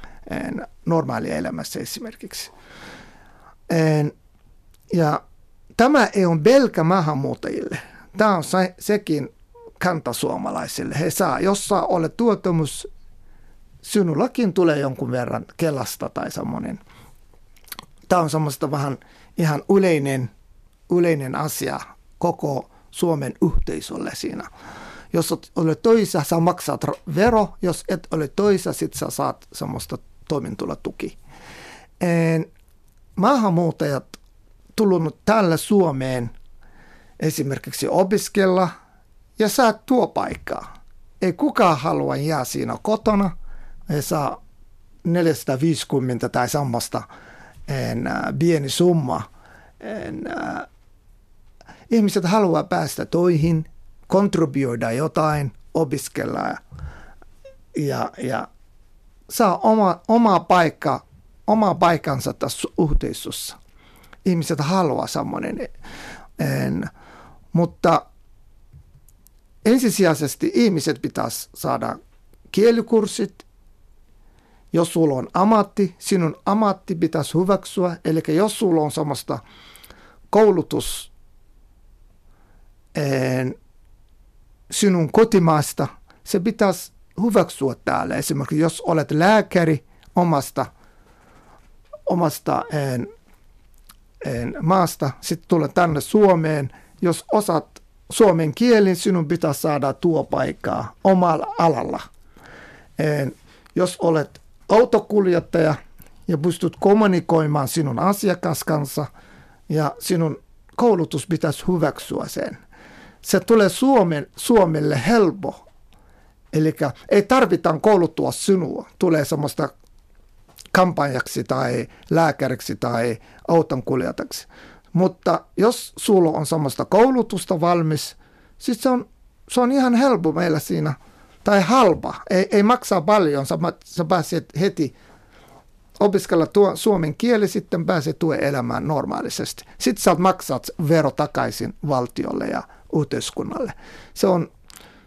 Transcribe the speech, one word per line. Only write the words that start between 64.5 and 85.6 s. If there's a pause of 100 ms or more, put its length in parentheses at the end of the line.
haluaa
semmoinen, (720)
en, (640)
mutta (1600)
ensisijaisesti
ihmiset
pitäisi
saada (540)
kielikurssit. (1300)
Jos
sulla
on
ammatti,
sinun (100)
ammatti
pitäisi
hyväksyä.
Eli
jos
sulla
on
semmoista (920)
koulutus, (1800)
en, (1160)
sinun
kotimaasta, (380)